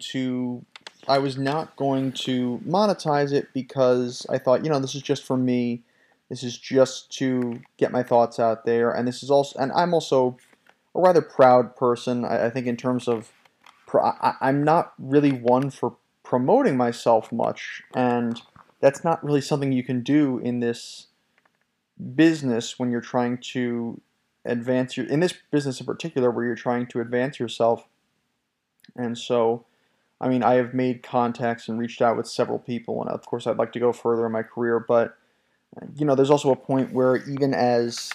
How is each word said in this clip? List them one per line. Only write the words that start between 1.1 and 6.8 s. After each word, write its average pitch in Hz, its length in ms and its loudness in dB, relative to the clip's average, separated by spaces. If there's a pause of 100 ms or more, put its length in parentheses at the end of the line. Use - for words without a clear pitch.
was 135 220 -2
not 143 380 -4
going 135 360 -2
to 123 560 -2
monetize 156 640 0
it 143 220 0
because 127 760 0
I 135 80 -2
thought, 127 260 2
you 156 80 -2
know, 143 100 2
this 135 140 -6
is 139 60 -10
just 135 240 -4
for 131 140 -2
me. 123 460 -2 (440)
This 123 140 -12
is 120 160 -8
just - 600 0